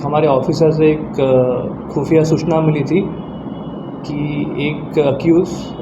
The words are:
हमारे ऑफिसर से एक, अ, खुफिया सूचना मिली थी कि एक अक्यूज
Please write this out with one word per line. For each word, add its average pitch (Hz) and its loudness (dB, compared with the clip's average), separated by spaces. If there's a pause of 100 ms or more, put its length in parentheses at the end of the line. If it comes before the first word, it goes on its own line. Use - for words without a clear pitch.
हमारे 147 2
ऑफिसर 147 2
से 156 4
एक, - 0
अ, 127 0
खुफिया 156 2
सूचना 160 2
मिली 156 2
थी 151 0 (1040)
कि 147 -4 (120)
एक 151 -4
अक्यूज 165 2 (320)